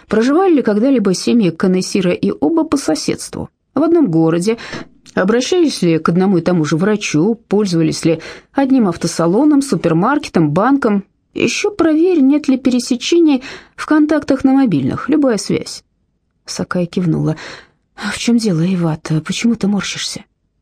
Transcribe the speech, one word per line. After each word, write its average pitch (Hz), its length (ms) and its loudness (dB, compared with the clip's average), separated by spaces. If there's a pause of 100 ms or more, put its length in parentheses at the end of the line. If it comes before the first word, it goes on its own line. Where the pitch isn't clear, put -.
Проживали 302 460 2
ли 247 80 2
когда-либо 208 520 2
семьи 226 360 0
Канессиро 185 640 0
и - 180 -2
Оба 320 340 0
по 294 120 -2
соседству? - 760 -6 (240)
В 277 80 0
одном 330 280 2
городе? 170 480 2 (560)
Обращались 247 680 0
ли 165 160 2
к 160 100 -2
одному 185 300 2
и 160 40 -2
тому 175 220 2
же 156 120 -2
врачу? 202 580 0
Пользовались 175 680 -2
ли 160 160 0 (320)
одним 262 360 2
автосалоном, 254 720 2
супермаркетом, 180 880 0
банком? 214 540 2 (300)
Ещё - 360 -2
проверь, 339 500 2
нет 285 280 2
ли 262 80 4
пересечений 254 840 0 (340)
в - 100 -14
контактах 302 580 2
на 262 80 4
мобильных. 180 560 0
Любая 262 300 2
связь. - 460 -6 (600)
Сакая 180 420 -6
кивнула. 156 500 -2 (580)
«А 202 160 -10
в - 80 -8
чём 233 200 0
дело, 185 240 0
Ивата? 165 580 -2
Почему 226 360 -2
ты 196 100 -4
морщишься?» - 580 -6 (380)